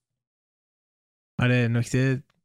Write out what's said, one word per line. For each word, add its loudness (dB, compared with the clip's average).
آره، 2
نکته -2